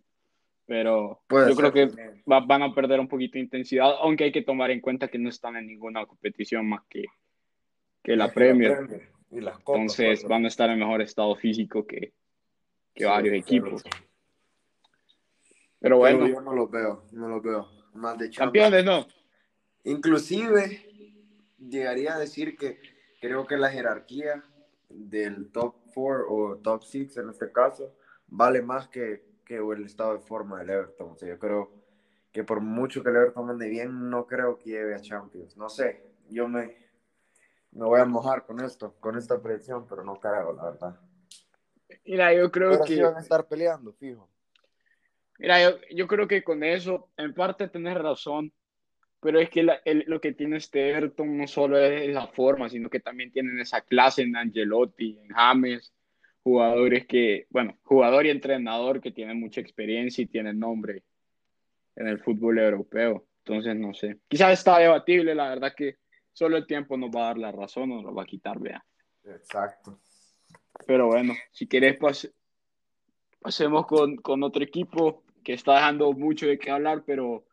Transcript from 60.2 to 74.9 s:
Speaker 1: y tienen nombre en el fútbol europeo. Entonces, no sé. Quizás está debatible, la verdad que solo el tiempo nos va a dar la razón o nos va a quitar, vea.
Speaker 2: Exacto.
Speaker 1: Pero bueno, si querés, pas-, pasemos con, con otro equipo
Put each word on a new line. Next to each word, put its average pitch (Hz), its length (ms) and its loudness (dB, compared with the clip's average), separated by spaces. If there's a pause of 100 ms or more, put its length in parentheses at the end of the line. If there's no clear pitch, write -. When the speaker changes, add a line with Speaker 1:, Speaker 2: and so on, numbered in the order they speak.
Speaker 1:
y 101 40 -4
tienen 107 300 -6
nombre 107 460 -6 (920)
en 110 120 -8
el 104 120 -4
fútbol 113 380 0
europeo. 107 720 0 (180)
Entonces, 110 300 -4
no 104 180 -6
sé. 104 240 -10 (100)
Quizás 185 260 6
está 180 260 6
debatible, 165 560 4
la 143 140 -2
verdad 135 260 -6
que 139 220 -8 (360)
solo 160 240 0
el 151 80 -4
tiempo 139 320 -6
nos 123 140 -6
va 117 140 -2
a - 20 -2
dar 117 100 -6
la 110 140 -8
razón 101 400 -8
o 117 100 -10
nos 101 160 -12
va 95 60 -8
a - 20 -14
quitar, - 340 -12
vea. - 240 -12 (400)
Speaker 2:
Exacto. 101 760 -12 (880)
Speaker 1:
Pero 127 200 4
bueno, 120 280 0 (160)
si - 160 -12
querés, 131 320 4
pas-, 143 320 -2 (1080)
pasemos 151 460 0
con, 147 300 2
con 139 260 -4
otro 143 220 -2
equipo 160 600 -2 (200)